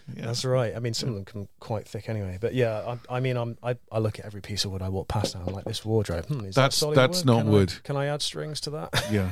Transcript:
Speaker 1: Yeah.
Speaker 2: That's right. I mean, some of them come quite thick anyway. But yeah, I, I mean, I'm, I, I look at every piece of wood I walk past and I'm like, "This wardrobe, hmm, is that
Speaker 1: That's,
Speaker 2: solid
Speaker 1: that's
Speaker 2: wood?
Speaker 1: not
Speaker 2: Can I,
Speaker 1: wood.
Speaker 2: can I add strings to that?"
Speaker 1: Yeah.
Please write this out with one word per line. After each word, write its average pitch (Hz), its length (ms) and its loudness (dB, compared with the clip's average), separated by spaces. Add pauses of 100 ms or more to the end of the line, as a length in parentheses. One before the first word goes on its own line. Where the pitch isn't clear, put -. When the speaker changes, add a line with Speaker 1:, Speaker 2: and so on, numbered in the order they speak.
(140)
Speaker 1:
Yeah. - 120 -8
Speaker 2:
That's 120 180 -4
right. 127 320 2
I 117 40 -6
mean, 120 120 -2
some - 160 -4
of 120 60 -2
them 98 100 -6
come 101 240 -10 (120)
quite - 280 -6
thick 110 220 -8
anyway. 98 280 -4
But 104 140 0
yeah, 113 440 0 (120)
I, 123 80 -4
I 127 40 0
mean, 127 180 0
I'm, 117 240 -4
I, 123 140 -2 (140)
I 110 80 -2
look 110 200 0
at 113 80 -12
every 107 160 -10
piece 104 240 -2
of 98 60 -6
wood 95 100 -6
I 95 80 -2
walk 95 180 -2
past 101 260 0
and 90 140 -6
I'm 92 60 -4
like, 98 100 -10
"This 110 180 -6
wardrobe, 101 440 0
hmm, 139 180 -4
is 95 120 -8
that 131 60 8
Speaker 1:
That's, 135 140 4
Speaker 2:
solid 151 220 2
Speaker 1:
that's 135 220 6
Speaker 2:
wood? 160 60 -2
Speaker 1:
not 117 120 8
Speaker 2:
Can 110 80 2
I, 107 40 4
Speaker 1:
wood. 98 340 6
Speaker 2:
can 139 120 -4
I 139 100 0
add 147 140 -4
strings 151 420 -6
to 151 80 -6
that?" 156 400 -4
Speaker 1:
Yeah. 98 220 2